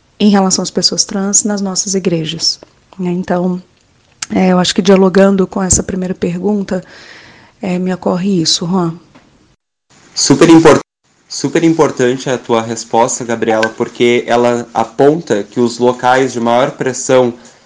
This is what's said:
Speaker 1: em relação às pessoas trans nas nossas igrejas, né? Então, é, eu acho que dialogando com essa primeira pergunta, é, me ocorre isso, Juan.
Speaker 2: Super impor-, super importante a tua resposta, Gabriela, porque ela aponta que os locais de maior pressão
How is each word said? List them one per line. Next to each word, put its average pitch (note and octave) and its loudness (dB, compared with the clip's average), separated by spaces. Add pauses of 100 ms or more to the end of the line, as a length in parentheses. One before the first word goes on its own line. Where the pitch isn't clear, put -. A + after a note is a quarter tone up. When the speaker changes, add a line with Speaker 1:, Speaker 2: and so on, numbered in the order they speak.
(200)
Speaker 1:
em G#3 2
relação F#3+ 0
às - -10
pessoas F3+ -4
trans G3+ -2
nas G#3 -4
nossas F#3+ -6
igrejas, E3 -4 (400)
né? F3+ -4
Então, F3+ -2 (720)
é, F#3 2
eu F3+ 2
acho F3 0
que G#3+ -2
dialogando F#3+ 2
com G3 -6
essa F#3 -2
primeira F3+ -6
pergunta, F#3 -4 (800)
é, F3+ -4
me F#3 -4
ocorre F#3 -2
isso, E3 -2
Juan. E3+ 0 (1200)
Speaker 2:
Super - 4
impor-, D#3+ 8 (480)
super D3+ -4
importante C3+ 0
a B2 -2
tua A#2 -2
resposta, A#2 -2
Gabriela, A2 -2
porque A#2+ 0
ela A#2+ 0
aponta B2 0
que - -8
os A#2 0
locais B2 2
de A#2+ -6
maior A#2+ 2
pressão B2+ 0 (320)